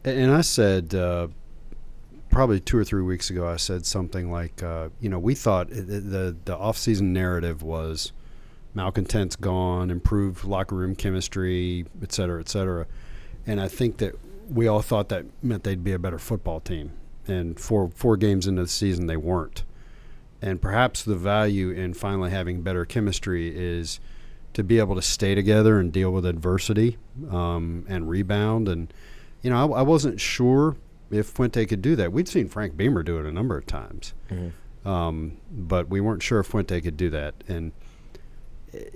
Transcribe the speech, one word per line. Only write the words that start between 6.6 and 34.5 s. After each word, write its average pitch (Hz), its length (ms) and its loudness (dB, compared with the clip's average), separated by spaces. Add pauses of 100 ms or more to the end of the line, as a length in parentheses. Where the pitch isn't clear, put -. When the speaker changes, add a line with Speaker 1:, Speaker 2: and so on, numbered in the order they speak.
Speaker 1:
narrative 87 500 0
was 80 480 -6 (640)
malcontent's 95 640 0
gone, 90 520 0
improved 95 540 0
locker 98 320 -2
room 92 180 0
chemistry, 90 920 0 (160)
et 98 100 -8
cetera, 87 300 -2
et - 80 -10
cetera. 92 360 0 (640)
And 104 140 -2
I 95 80 -2
think 117 300 0
that 98 140 -2 (360)
we 117 180 4
all 107 140 4
thought 104 260 0
that 92 180 -4 (160)
meant 113 220 -2
they'd 90 220 -2
be 98 80 2
a 90 60 0
better 87 200 -4
football 85 400 -4
team. 76 320 -6 (360)
And 87 300 -2
four, 98 380 2
four 113 220 4
games 98 280 4
into 92 180 2
the 85 40 -2
season, 90 400 0
they 80 80 -2
weren't. 80 480 -2 (800)
And 95 200 -2
perhaps 113 420 2
the 104 140 0
value 101 520 2
in 90 240 -4
finally 98 360 -2
having 90 320 -2
better 90 240 -2
chemistry 92 680 -2
is 85 460 -4 (540)
to 110 100 -2
be 113 160 6
able 98 160 4
to 92 60 0
stay 98 340 2
together 107 460 8
and 87 100 2
deal 92 200 2
with 92 140 2
adversity, 92 720 2 (320)
um, 85 600 -2
and 82 200 -4
rebound. 104 600 2
And, 82 240 -2 (480)
you 123 80 0
know, 131 240 4
I, 113 60 2
I - 20 6
wasn't 143 400 4
sure 135 560 4 (340)
if 107 160 2
Fuente 123 380 2
could 98 160 -2
do 139 160 4
that. 90 160 2
We'd 175 160 0
seen 127 180 2
Frank 87 300 -4
Beamer 98 260 4
do 82 160 0
it 76 60 -4
a 76 80 -6
number 98 240 0
of 64 80 -8
times. - 480 -6 (180)
Speaker 2:
Mm-hmm. 90 560 -8